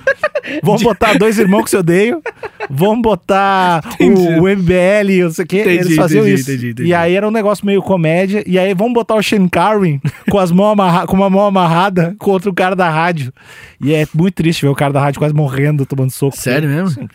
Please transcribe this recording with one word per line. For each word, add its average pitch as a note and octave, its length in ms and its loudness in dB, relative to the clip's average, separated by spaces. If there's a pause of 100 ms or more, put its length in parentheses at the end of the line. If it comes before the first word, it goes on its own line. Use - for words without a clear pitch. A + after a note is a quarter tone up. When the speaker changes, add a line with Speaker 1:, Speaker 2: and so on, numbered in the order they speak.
(220)
Speaker 1:
<laughs> D#4 400 -6
Speaker 2:
vamos G#3+ 220 0
botar A3 340 2
dois G#3+ 220 2
irmãos G#3 240 2
que - 60 -10
se - 80 0
odeiam, G3 440 0 (480)
vamos G3+ 320 0
botar F#3+ 800 0 (140)
Speaker 1:
Entendi. F#3 160 4 (260)
Speaker 2:
o, D#3+ 40 4
o F#3+ 80 4
M G3+ 120 0
B F3 120 2
L, F#3+ 500 2
não E3+ 80 0
sei E3+ 140 -6
o - 20 -8
quê. F#3+ 140 0
Speaker 1:
Entendi, F#3 160 2
Speaker 2:
Eles F3+ 180 0
faziam D3+ 300 2
Speaker 1:
entendi, - 160 2
Speaker 2:
isso. C3+ 100 -6
Speaker 1:
entendi, A#2+ 200 -4
entendi. B2+ 180 -4
Speaker 2:
E F3 40 2
aí E3+ 220 2
era G3+ 100 0
um G#3+ 60 -2
negócio G#3 340 -2
meio G3 160 0
comédia, F#3 640 0
e F3+ 140 0
aí, G3 140 0
"Vamos A3 200 -2
botar A3+ 220 0
o G#3+ 60 2
Shane F#3+ 280 0
Carwin F3 520 0 (280)
com G3 100 2
as F3+ 120 0
mãos G3+ 220 2
amarra-, F#3 340 2
com - 80 -2
uma G3 140 2
mão G3 160 2
amarrada F3+ 720 0
contra G3 300 -2
o F3+ 40 -2
cara F#3 220 -2
da F3+ 140 0
rádio." D#3 420 -2 (480)
E C#3+ 140 -2
é D3+ 200 0
muito F3+ 200 0
triste D#3+ 300 -2
ver C#3 40 2
o C#3 80 0
cara C#3+ 160 0
da C#3 80 0
rádio C#3+ 200 -2
quase D3+ 140 -2
morrendo, C#3+ 520 -2
tomando C3 260 -4
soco. C#3 240 -4
Speaker 1:
Sério C#3+ 320 -2
mesmo? E3 220 -2
Speaker 2:
Sim, A#2 260 -6